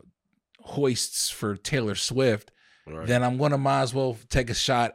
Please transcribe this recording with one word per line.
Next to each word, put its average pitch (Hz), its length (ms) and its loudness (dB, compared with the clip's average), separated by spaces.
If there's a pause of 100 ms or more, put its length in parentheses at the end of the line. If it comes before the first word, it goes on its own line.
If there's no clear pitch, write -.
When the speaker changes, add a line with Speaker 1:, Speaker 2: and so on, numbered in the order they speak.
(600)
Speaker 1:
hoists - 680 -2
for 104 260 -4
Taylor 110 400 -2
Swift, 123 560 0 (340)
Speaker 2:
Right. 80 220 -10
Speaker 1:
then 123 160 4
I'm 123 140 0
gonna 143 200 2
might 139 240 2
as 127 120 -2
well 131 240 -2 (120)
take 123 200 0
a 123 40 -4
shot 120 420 2